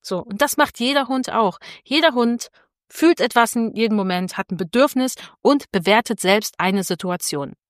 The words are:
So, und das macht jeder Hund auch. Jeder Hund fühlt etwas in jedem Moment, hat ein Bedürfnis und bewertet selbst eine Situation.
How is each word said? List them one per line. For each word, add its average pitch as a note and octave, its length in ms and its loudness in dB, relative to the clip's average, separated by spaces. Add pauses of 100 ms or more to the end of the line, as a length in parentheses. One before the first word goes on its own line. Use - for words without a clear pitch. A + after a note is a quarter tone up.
So, F#3 200 -6
und G#3+ 180 -10
das C#4+ 160 0
macht - 220 0
jeder C#4 300 0
Hund C4 240 -2
auch. G#3+ 260 0 (240)
Jeder D#4+ 300 2
Hund A#3+ 340 -2 (420)
fühlt - 320 2
etwas A#3 360 2
in A3+ 180 -2
jedem A3 220 0
Moment, F#3 400 -2
hat - 160 -8
ein F#3 40 -4
Bedürfnis B3+ 600 0 (260)
und C#4 300 2
bewertet G3 480 0
selbst - 380 0
eine F#3+ 260 0
Situation. E3+ 720 -6 (160)